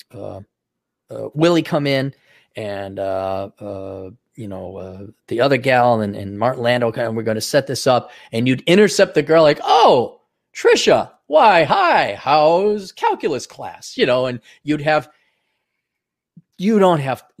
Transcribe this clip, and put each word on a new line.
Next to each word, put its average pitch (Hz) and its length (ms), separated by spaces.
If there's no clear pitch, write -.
uh, 98 280
uh, 113 240
Willie 165 300
come 143 240
in, 139 260
and, 98 440
uh, 95 500
uh, 95 520
you 110 120
know, 92 300
uh, 92 300
the 117 140
other 139 160
gal 123 440
and, 101 140
and 101 220
Martin 127 240
Landau, 120 300
and 113 260
we're 113 60
gonna 110 180
set 139 240
this 135 220
up." 123 240
And 120 160
you'd 131 200
intercept 196 480
the 151 80
girl 160 180
like, 151 220
"Oh, - 580
Trisha, 170 560
why, 220 380
hi, 202 500
how's 170 800
calculus 180 560
class?" - 500
You 247 80
know, 127 220
and 123 120
you'd 147 200
have, 151 280
you 208 180
don't 180 220
have, 135 240